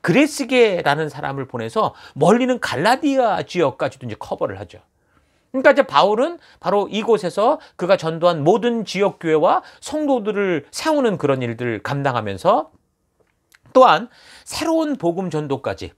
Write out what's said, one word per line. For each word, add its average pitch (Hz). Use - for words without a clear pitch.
그레스게라는 208
사람을 139
보내서 123
멀리는 240
갈라디아 233
지역까지도 143
이제 107
커버를 98
하죠. -
그러니까 269
이제 269
바울은 214
바로 190
이곳에서 208
그가 175
전도한 160
모든 226
지역 190
교회와 165
성도들을 208
세우는 269
그런 135
일들을 117
감당하면서 139
또한 226
새로운 320
복음 175
전도까지 135